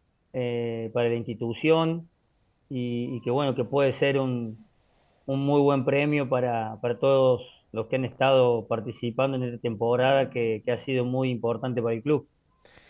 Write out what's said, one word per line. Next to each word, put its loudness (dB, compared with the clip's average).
eh, -4
para 2
la 0
institución, 0
y, -6
y -8
que -4
bueno, 0
que -2
puede 2
ser 0
un, -4
un -2
muy 6
buen 4
premio 0
para, -2
para -2
todos 2
los -4
que -4
han -2
estado 2
participando -4
en -4
esta -8
temporada 2
que, -2
que -2
ha -2
sido 0
muy -2
importante -2
para -2
el -8
club. 0